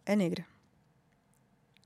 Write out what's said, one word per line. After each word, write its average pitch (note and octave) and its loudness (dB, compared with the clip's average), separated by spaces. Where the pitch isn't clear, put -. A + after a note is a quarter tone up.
é G3+ 0
negra. F3 0